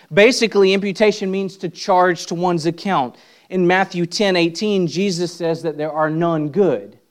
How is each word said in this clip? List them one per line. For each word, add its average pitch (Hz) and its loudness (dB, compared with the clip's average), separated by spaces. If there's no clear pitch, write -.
basically 202 4
imputation 202 0
means 190 -4
to 180 -8
charge 180 0
to 180 -8
one's 175 -2
account. 165 -2
In 185 0
Matthew 180 0
ten 185 0
eighteen, 175 0
Jesus 170 -4
says 165 -4
that 151 -6
there 151 -4
are 156 0
none 160 -2
good, 135 -2